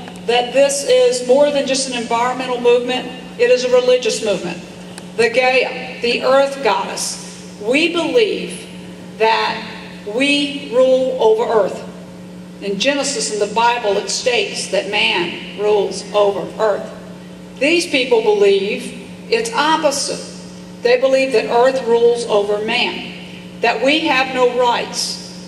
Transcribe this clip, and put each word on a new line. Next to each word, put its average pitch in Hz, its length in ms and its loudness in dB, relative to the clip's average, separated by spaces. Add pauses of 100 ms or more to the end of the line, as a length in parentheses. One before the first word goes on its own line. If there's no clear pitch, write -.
(260)
that 240 260 2
this 277 380 4
is 247 380 4
more 285 240 6
than 277 160 0
just 254 220 -2
an 247 120 -4
environmental 247 580 -2
movement. 247 480 2 (300)
It 240 140 4
is 247 140 4
a 247 40 -2
religious 247 560 4
movement. 175 320 -2 (600)
The 226 120 4
Gaia, 254 720 0
the 233 220 0
earth 269 400 2
goddess. - 960 -4
We 294 320 0
believe 214 720 0 (540)
that 220 440 2 (520)
we 285 580 -2
rule 262 460 4
over 220 240 4 (220)
earth. - 220 -8 (760)
In 196 180 -4
Genesis, 254 520 -2
in 208 80 -4
the 202 140 -2
Bible, 226 440 2
it - 120 -4
states 196 580 -2
that 190 220 -2
man 202 720 -2
rules 208 440 0 (100)
over 202 340 2 (120)
earth. 202 300 0 (720)
These 330 280 2
people 240 360 2
believe 202 840 2 (220)
it's - 240 0
opposite. 311 680 0 (640)
They 240 180 4
believe 269 340 2
that 220 120 2
earth 247 400 2
rules 233 400 4
over 208 400 2
man, 226 460 -4 (480)
that 226 240 0
we 294 240 2
have 262 260 0
no 247 260 2
rights - 600 -2 (280)